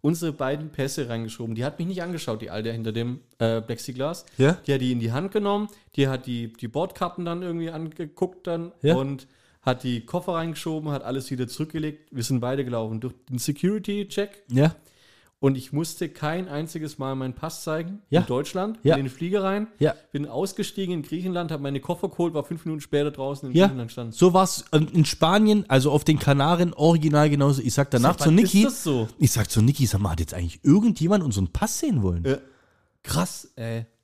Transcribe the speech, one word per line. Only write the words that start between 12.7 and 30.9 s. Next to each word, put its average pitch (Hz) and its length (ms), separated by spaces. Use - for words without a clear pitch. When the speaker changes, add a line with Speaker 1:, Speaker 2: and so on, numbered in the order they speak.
Speaker 1:
durch 123 140
den 123 100
Security-Check. 202 1120
Speaker 2:
Ja. 147 240
Speaker 1:
Und 135 180
ich 127 160
musste 160 360
kein 165 400
einziges 151 500
Mal 135 160
meinen 131 200
Pass - 280
zeigen 165 460
Speaker 2:
Ja. 156 120
Speaker 1:
in 180 60
Deutschland, 185 580
Speaker 2:
Ja. 151 120
Speaker 1:
in 139 80
den 127 80
Flieger 185 300
rein. 202 240
Speaker 2:
Ja. 147 140
Speaker 1:
Bin 147 140
ausgestiegen 180 680
in 156 80
Griechenland, 175 480
hab 151 100
meine 139 200
Koffer 175 280
geholt, 165 240
war 147 120
fünf 165 200
Minuten 156 160
später 147 300
draußen 139 400
in 127 60
Speaker 2:
Ja. 185 100
Speaker 1:
Griechenland 123 260
stand. 117 220
Speaker 2:
So 175 180
war's, 185 400
ähm, 156 200
in 160 120
Spanien, 208 640
also 135 220
auf - 140
den 156 160
Kanaren 160 520
original 151 560
genauso. 139 320
Ich 117 140
sag 143 160
danach 127 220
Speaker 1:
Seit - 80
Speaker 2:
zu - 80
Speaker 1:
wann 156 80
Speaker 2:
Niki, 196 240
Speaker 1:
ist 226 60
das - 180
so? 123 240
Speaker 2:
ich 139 140
sag 104 180
zu 110 120
Niki, 131 240
sag 98 140
mal, 98 120
hat 82 80
jetzt 80 120
eigentlich 82 300
irgendjemand 196 600